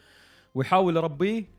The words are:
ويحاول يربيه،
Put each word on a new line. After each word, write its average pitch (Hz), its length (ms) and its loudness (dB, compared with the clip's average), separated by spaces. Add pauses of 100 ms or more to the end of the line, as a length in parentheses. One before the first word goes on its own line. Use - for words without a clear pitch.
(560)
ويحاول 175 420 2
يربيه، 175 480 -2 (140)